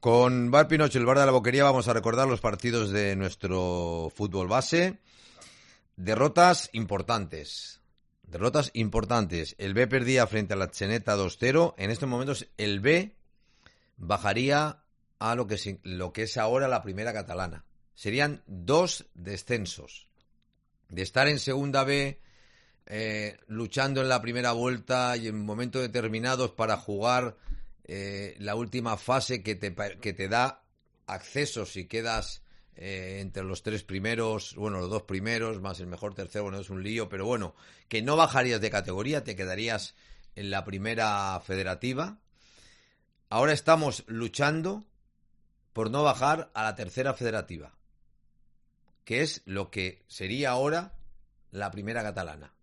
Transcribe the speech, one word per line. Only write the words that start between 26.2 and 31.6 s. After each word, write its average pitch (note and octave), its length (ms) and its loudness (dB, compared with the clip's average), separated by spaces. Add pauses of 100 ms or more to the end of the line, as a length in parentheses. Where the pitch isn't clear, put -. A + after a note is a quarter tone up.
para A2 240 0
jugar, A2+ 600 0 (540)
eh, G2 480 -8
la G2+ 160 -4
última A#2 420 -2
fase B2 460 -2
que G#2+ 120 -2
te F#2+ 180 -8
pa-, G2 240 -6
que G2+ 160 -6
te F#2+ 160 -4
da A#2+ 340 0 (440)
acceso A#2 580 -6